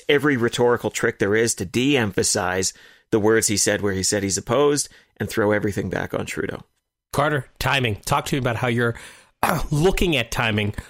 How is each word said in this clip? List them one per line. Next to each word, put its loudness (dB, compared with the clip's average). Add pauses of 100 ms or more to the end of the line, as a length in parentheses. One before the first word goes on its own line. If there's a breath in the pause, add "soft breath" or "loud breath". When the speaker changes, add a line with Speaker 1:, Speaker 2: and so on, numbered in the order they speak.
Speaker 1:
every 2
rhetorical 0
trick -2
there 2
is 2
to -6
de-emphasize 0 (380 loud breath)
the 2
words 4
he 0
said 0
where 0
he -2
said 0
he's -2
opposed 0 (300 soft breath)
and -4
throw 0
everything -2
back -6
on -4
Trudeau. -6 (500)
Speaker 2:
Carter, -2 (120)
timing. 0
Talk 0
to -2
me 0
about -2
how -2
you're, 0 (480 loud breath)
uh, 2
looking 2
at 0
timing 0 (140 loud breath)